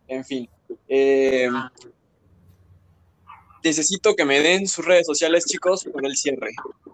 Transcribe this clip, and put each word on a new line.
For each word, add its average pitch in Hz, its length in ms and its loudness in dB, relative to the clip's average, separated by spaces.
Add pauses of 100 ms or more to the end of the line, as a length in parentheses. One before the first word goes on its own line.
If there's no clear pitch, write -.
En 131 180 -10
fin, 127 240 -10 (400)
eh, 135 600 2 (2250)
necesito 165 540 0
que 165 80 0
me 139 160 4
den 180 260 2
sus 165 200 -6
redes 175 200 4
sociales, 165 380 2
chicos, - 400 -2
por 135 220 -8
el 139 100 -4
cierre. 117 360 -4 (420)